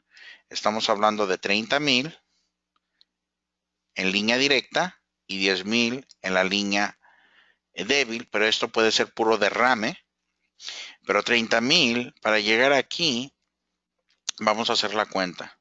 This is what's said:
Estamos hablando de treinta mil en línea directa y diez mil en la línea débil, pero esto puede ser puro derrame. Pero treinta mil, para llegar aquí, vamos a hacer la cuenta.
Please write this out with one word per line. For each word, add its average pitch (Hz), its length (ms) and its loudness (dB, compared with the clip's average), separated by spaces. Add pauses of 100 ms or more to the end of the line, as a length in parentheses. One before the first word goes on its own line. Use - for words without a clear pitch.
(500)
Estamos 110 400 -2
hablando 104 360 2
de 92 120 0
treinta 110 420 -2
mil 143 360 0 (1800)
en 95 180 -2
línea 107 240 2
directa 139 640 0 (260)
y - 120 -8
diez 95 260 0
mil 117 420 -2 (140)
en 92 140 -4
la 92 100 4
línea 101 540 -2 (720)
débil, 113 580 -2
pero 107 160 0
esto 110 220 -2
puede 110 240 2
ser - 220 -2
puro 113 240 2
derrame. 110 600 0 (1080)
Pero 101 160 0
treinta 117 400 2
mil, 127 580 0
para 107 180 2
llegar 113 360 4
aquí, 135 580 -2 (1080)
vamos 110 320 0
a 113 40 0
hacer 104 200 -2
la 107 120 0
cuenta. 90 540 -6